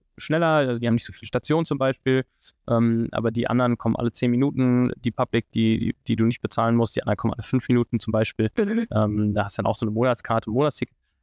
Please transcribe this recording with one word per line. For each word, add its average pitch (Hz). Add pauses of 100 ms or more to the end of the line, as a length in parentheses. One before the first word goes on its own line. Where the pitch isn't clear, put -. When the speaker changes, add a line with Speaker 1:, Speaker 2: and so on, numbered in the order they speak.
(200)
Speaker 1:
schneller, 165
also 135
die 120
haben 117
nicht 120
so -
viele -
Stationen 151
zum 143
Beispiel, 131 (440)
ähm, 117
aber 113
die 113
anderen 120
kommen 113
alle 117
zehn 120
Minuten, 123
die 120
Public, -
die, 113
die, - (140)
die 110
du 110
nicht 120
bezahlen 117
musst, 117
die -
anderen 107
kommen 113
alle 113
fünf -
Minuten 120
zum -
Beispiel. 110
Speaker 2:
Mhm. 226
Speaker 1:
Ähm, 107
da 107
hast -
du 110
dann 113
auch 110
so 117
eine 107
Monatskarte, 117
ein 107
Monatsticket, 143 (260)